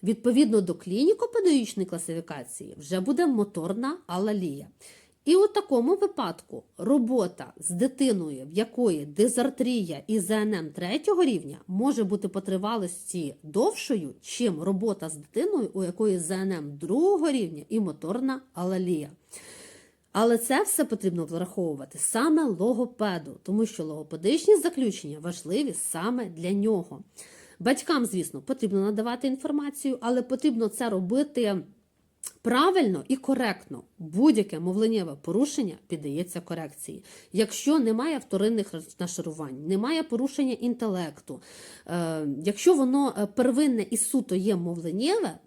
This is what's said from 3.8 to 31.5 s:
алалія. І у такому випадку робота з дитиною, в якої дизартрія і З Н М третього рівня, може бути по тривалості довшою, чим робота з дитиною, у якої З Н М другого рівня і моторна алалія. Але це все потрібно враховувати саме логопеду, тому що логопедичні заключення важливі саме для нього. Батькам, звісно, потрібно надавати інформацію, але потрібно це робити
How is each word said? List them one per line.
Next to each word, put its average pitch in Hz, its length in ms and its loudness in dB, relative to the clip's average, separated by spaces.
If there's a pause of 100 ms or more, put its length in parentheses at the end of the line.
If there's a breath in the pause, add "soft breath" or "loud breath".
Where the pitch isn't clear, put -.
алалія. 180 600 -2 (640 loud breath)
І 330 80 8
у 403 100 8
такому 349 480 2
випадку 254 680 -4 (160)
робота 226 800 0
з - 120 -6
дитиною, 180 760 0
в 151 60 -16
якої 202 540 0
дизартрія 226 1000 0
і 214 140 2
З 175 100 -4
Н 214 240 2
М 160 160 -4
третього 311 540 0
рівня, 175 420 -2
може 220 380 0
бути 196 240 -2
по 190 120 -4
тривалості 185 1000 -4
довшою, 190 760 -2
чим 185 420 -2
робота 190 460 -2
з 151 80 -10
дитиною, 262 580 -2
у 190 100 -2
якої 185 340 0
З 165 120 -6
Н 190 220 -2
М 147 260 -6
другого 302 520 2
рівня 170 380 -2
і 220 120 0
моторна 226 600 -2 (140)
алалія. 175 560 -2 (1000 loud breath)
Але 233 260 4
це 262 240 2
все 330 220 0
потрібно 180 400 -2
враховувати 165 760 -4
саме 311 460 2
логопеду, 208 960 -2
тому 214 240 0
що 208 180 -6
логопедичні 165 720 2
заключення 254 640 -2
важливі 175 540 -4
саме 220 520 -4
для 170 280 -6
нього. 202 500 0 (560 loud breath)
Батькам, 262 480 0
звісно, 170 340 -4
потрібно 202 400 -2
надавати 220 480 -2
інформацію, 285 720 -4
але 247 220 0
потрібно 247 460 0
це 233 200 -4
робити 208 760 0 (800)